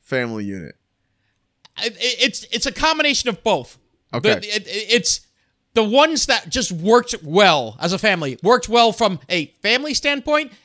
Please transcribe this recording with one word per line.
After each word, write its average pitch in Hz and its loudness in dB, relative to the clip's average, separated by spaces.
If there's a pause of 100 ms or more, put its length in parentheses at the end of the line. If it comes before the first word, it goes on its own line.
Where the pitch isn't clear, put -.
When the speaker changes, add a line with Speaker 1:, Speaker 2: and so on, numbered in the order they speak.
Speaker 1:
family 117 -4
unit. 95 -12 (1000)
Speaker 2:
I, 214 -6
it, 226 -8
it's, 240 0
it's 233 -4
a 269 -4
combination 302 0
of 208 -4
both. 165 -2 (360)
Speaker 1:
Okay. 160 0
Speaker 2:
The, 196 -6 (100)
it, 214 -6
it, 208 -8
it's - 2 (540)
the 226 4
ones 277 2
that 240 0
just 254 -4
worked 220 2
well 156 2
as 170 -2
a 190 -2
family, 170 -2
worked 247 2
well 233 4
from 190 -2
a 170 -2 (160)
family 262 0
standpoint, 294 -2 (120)